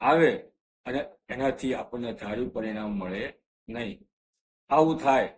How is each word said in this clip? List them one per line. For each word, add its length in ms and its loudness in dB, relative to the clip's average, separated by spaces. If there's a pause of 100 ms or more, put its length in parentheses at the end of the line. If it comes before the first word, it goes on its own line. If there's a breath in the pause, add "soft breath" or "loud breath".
આવે 300 6 (540)
અને 160 -4 (280)
એનાથી 440 -2
આપણને 400 -6
ધાર્યું 400 -6
પરિણામ 440 -6
મળે 260 -6 (440)
નહીં. 320 -10 (680)
આવું 280 4
થાય 400 2